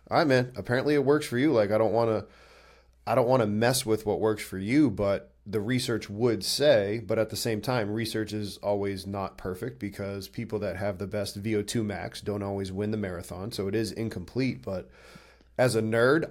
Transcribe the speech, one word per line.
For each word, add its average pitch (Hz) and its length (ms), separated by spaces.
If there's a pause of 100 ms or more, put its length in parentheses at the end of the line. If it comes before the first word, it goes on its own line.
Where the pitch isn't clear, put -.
(100)
all 123 80
right, 165 80
man, 127 300
apparently 123 380
it 143 100
works 147 220
for 120 120
you. 147 140
Like, 107 180
I 107 80
don't 110 140
wanna, 110 320 (840)
I 110 80
don't 120 140
wanna 127 180
mess 117 400
with 107 180
what 98 140
works 107 240
for - 160
you," 123 320
but 98 420 (160)
the 104 120
research 120 500
would 107 340
say, 117 640
but 110 140
at 107 100
the 107 60
same 110 240
time, 113 320
research 110 400
is 104 320
always 98 420
not 98 320
perfect 107 400
because 98 480
people 107 320
that 104 180
have 98 220
the 98 80
best 101 300
V 104 180
O 104 80
two 110 220
max 98 360
don't 104 220
always 98 300
win 104 180
the 110 60
marathon. 92 560
So 98 160
it 98 80
is 110 160
incomplete. 113 680
But 92 280 (680)
as 123 200
a 110 60
nerd, 117 480